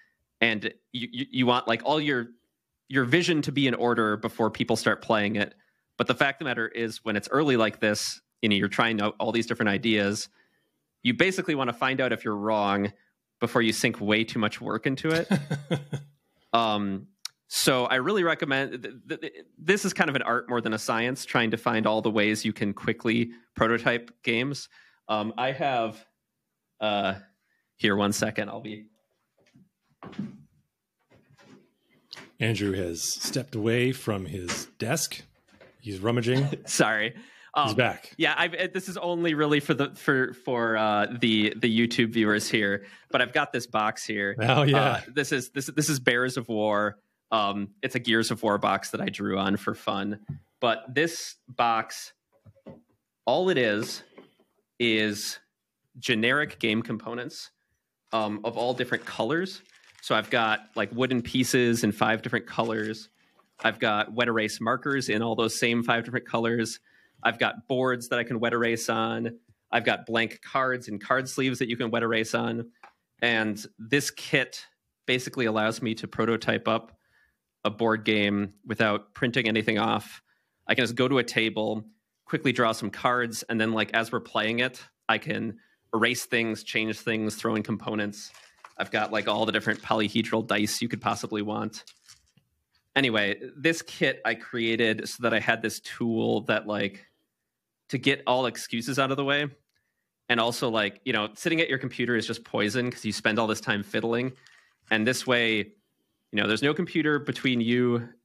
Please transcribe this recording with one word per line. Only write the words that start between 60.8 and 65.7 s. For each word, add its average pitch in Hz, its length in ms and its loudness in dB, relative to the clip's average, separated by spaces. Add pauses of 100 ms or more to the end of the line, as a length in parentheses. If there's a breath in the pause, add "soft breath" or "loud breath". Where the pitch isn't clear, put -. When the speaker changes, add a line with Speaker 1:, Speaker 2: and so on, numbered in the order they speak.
Speaker 1:
wooden 123 300 0
pieces 120 640 2
in 107 80 4
five 110 300 2
different 120 260 -4
colors. 110 600 -4 (540 soft breath)
I've 113 160 0
got 107 340 0
wet 120 140 0
erase 113 340 0
markers 127 480 -2
in 107 140 2
all 117 140 0
those 117 200 0
same 117 280 0